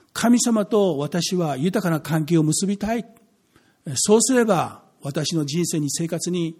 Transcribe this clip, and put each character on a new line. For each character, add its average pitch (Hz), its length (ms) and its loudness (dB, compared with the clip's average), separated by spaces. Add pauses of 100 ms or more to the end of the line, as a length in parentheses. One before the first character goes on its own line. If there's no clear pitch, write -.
(120)
神 233 280 4
様 220 240 2
と 190 340 2
私 165 360 -2
は 160 220 0
豊 185 260 -2
か 175 80 0
な 156 100 0
関 156 260 0
係 165 120 2
を 151 60 4
結 151 240 0
び 202 100 -2
た 220 180 -2
い。 233 80 -6 (920)
そ 208 220 4
う 226 40 2
す 262 100 0
れ 240 120 4
ば 165 400 -2 (180)
私 143 320 -4
の 160 100 0
人 160 220 -2
生 165 140 -2
に、 143 100 -2
生 170 160 -4
活 165 240 -6
に 165 300 -2